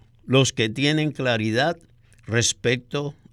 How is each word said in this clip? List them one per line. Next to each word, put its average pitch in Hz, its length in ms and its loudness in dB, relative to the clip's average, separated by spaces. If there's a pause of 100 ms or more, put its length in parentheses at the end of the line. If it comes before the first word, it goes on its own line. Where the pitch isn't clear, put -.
(260)
los 131 260 4
que 113 160 -2
tienen 147 440 -2
claridad 123 640 -2 (480)
respecto 123 880 -2 (180)